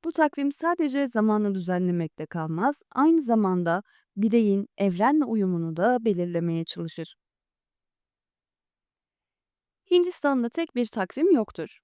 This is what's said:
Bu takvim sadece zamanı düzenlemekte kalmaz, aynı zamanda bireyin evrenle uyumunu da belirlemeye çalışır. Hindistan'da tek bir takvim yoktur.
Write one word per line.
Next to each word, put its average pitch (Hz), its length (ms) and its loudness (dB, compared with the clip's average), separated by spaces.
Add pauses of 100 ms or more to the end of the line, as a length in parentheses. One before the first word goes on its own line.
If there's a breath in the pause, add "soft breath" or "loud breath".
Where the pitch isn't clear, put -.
Bu 330 80 -4
takvim 285 400 0
sadece 302 540 -2
zamanı 214 480 2
düzenlemekte 175 720 -2
kalmaz, 170 560 -4 (100)
aynı 320 300 2
zamanda 190 600 0 (340 soft breath)
bireyin 202 500 2 (120)
evrenle 208 460 2
uyumunu 180 520 -2
da 233 280 0
belirlemeye 170 600 -2
çalışır. 165 520 -12 (2750)
Hindistan'da 294 580 2
tek 330 260 -6
bir 247 120 0
takvim 254 440 -2
yoktur. 214 540 0